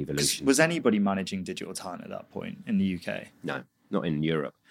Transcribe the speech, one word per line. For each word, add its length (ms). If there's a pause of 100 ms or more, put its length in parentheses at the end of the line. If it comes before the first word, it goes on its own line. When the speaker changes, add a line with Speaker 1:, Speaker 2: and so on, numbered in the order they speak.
Speaker 1:
'Cause 60
Speaker 2:
evolution. 360
Speaker 1:
was 140
anybody 380
managing 460
digital 300
talent 280
at 80
that 200
point 360
in 120
the 60
U 140
K? 300 (140)
Speaker 2:
No, 220 (260)
not 160
in 160
Europe. 320 (160)